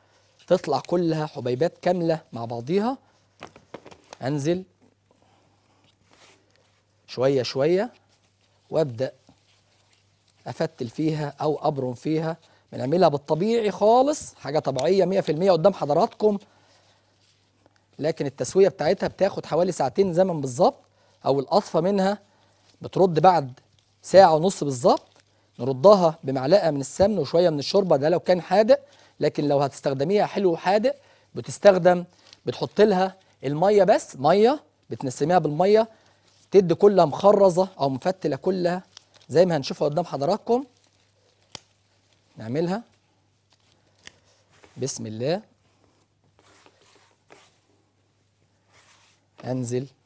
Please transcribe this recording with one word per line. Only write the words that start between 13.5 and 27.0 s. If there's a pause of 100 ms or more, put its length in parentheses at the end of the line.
خالص،
حاجة
طبيعية
مية
في
المية
قدام
حضراتكم، (1600)
لكن
التسوية
بتاعتها
بتاخد
حوالي
ساعتين
زمن
بالظبط، (460)
أو
القطفة
منها (640)
بترد
بعد (420)
ساعة
ونص
بالظبط. (500)
نردها
بمعلقة
من
السمن